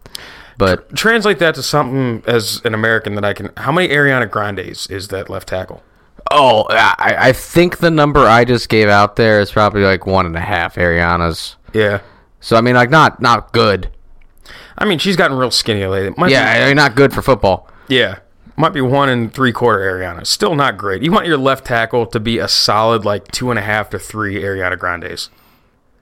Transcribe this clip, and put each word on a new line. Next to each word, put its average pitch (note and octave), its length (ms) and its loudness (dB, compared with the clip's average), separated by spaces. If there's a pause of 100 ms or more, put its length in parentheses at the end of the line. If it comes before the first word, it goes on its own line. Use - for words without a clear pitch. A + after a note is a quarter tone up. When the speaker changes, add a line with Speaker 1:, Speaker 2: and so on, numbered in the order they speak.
(560)
Speaker 1:
But F#2+ 400 -2
Speaker 2:
Translate G#3 440 0
that D#3+ 160 0
to C3+ 60 -10
something C3 640 -2
as A2+ 380 -2
an A2+ 80 -2
American A2 440 -2
that G#2 100 -4
I G2+ 80 -2
can. G2+ 240 -10
How A2+ 120 -4
many F3 220 0
Ariana C3+ 380 0
Grandes G2+ 560 -8
is F#2+ 220 -12
that F#2+ 200 -8
left F#2+ 220 -12
tackle? - 320 -8 (480)
Speaker 1:
Oh, B2+ 400 4
I, G#2+ 460 2 (120)
I B2+ 60 6
think - 460 0
the E3+ 100 2
number D3 300 2
I A#2 260 6
just A#2+ 240 -2
gave A2 180 4
out G2+ 280 4
there A2 260 4
is G2 100 -4
probably, G#2 300 2
like, F#2+ 240 2
one F#2+ 180 2
and E2 120 -6
a E2 40 -4
half E2+ 360 -4
Arianas. E2+ 800 0 (180)
Speaker 2:
Yeah. G#2 260 0 (400)
Speaker 1:
So, - 160 0
I A2+ 60 4
mean, B2 140 2
like, A#2+ 120 4
not, D3 320 4
not A#2+ 320 0
good. G#2+ 380 0 (880)
Speaker 2:
I G3 80 -2
mean, F3 120 0
she's F#3 180 -2
gotten D#3 200 2
real B2+ 140 0
skinny G#2 340 -2
lately. F#2+ 320 -2
Might E3+ 140 0
Speaker 1:
Yeah, A2+ 260 2
Speaker 2:
be, B2 60 2
Speaker 1:
I C3 60 2
mean, C#3 80 2
not C#3 180 2
good C#3 180 4
for - 80 -4
football. G2+ 480 0 (200)
Speaker 2:
Yeah. A2+ 320 0 (360)
Might D#3+ 160 2
be D3+ 80 -4
one C3+ 280 2
and A#2 240 -2
three B2+ 200 0
quarter A2 260 0 (100)
Ariana. F2+ 380 -8
Still F#3+ 300 -2
not B2+ 200 0
great. G2 240 -6
You D#3+ 120 0
want G#3 160 0
your D#3 80 2
left C3+ 280 -2
tackle A#2 420 -2
to - 120 -6
be A2 200 -2
a F#2+ 100 -2
solid, A2 560 0
like, G#2 240 -4
two B2 220 -6
and A#2 80 -2
a G2 40 -4
half G#2 280 -4
to F#2+ 100 -10
three G2+ 420 -8
Ariana F#2+ 340 -4
Grandes. F2 540 -8 (720)